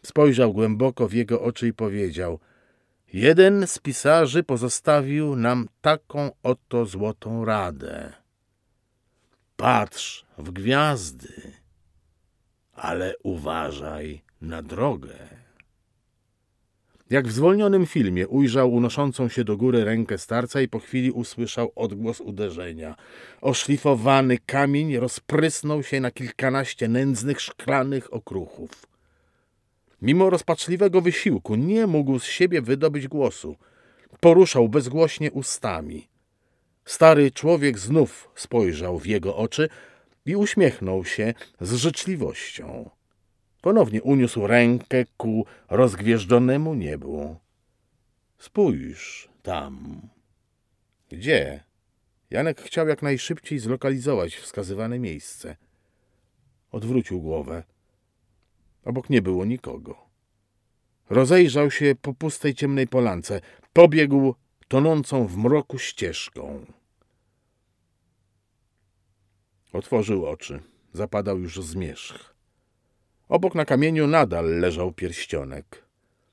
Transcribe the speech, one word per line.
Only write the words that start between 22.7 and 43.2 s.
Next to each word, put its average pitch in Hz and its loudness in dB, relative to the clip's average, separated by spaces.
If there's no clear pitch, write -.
Oszlifowany 135 2
kamień 143 0
rozprysnął 151 -2
się 135 -4
na 123 -2
kilkanaście 127 -4
nędznych, 131 0
szklanych 135 -4
okruchów. 90 -12
Mimo 180 4
rozpaczliwego 175 2
wysiłku 160 0
nie 196 2
mógł 139 0
z - -6
siebie 175 0
wydobyć 139 -2
głosu. 120 -4
Poruszał 170 8
bezgłośnie 147 0
ustami. 80 -8
Stary 147 6
człowiek 143 0
znów 127 0
spojrzał 90 -2
w 78 -10
jego 98 0
oczy 131 -2
i 175 -2
uśmiechnął 120 0
się 110 -4
z 95 -4
życzliwością. 120 -6